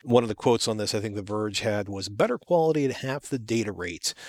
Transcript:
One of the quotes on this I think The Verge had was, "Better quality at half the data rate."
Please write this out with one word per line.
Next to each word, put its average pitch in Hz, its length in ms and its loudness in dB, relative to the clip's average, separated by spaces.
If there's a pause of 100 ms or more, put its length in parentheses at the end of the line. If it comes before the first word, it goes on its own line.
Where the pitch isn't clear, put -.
One 120 200 8
of 113 60 -2
the 107 60 -4
quotes 120 340 2
on 110 80 -2
this 104 180 -2
I 104 60 -2
think 104 140 -6
The 104 80 -4
Verge 104 360 -4
had 104 300 -2
was, 98 180 -8
"Better 190 300 0
quality 160 480 2
at 127 120 -2
half 135 260 -6
the 135 160 -4
data 110 340 -2
rate." 87 400 -6 (160)